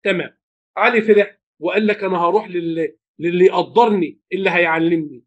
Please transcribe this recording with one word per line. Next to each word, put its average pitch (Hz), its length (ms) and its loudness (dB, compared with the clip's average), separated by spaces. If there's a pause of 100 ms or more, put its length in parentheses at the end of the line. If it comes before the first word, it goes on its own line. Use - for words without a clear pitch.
تمام، 175 260 -2 (460)
علي 226 260 2
فرح 208 360 2 (220)
وقال 180 260 -2
لك: 208 180 -2
"أنا 185 140 -2
هروح 175 300 0
للي، 165 480 -6 (220)
للي 175 260 0
يقدرني، 180 760 0 (120)
اللي 190 180 -2
هيعلمني." 165 760 -2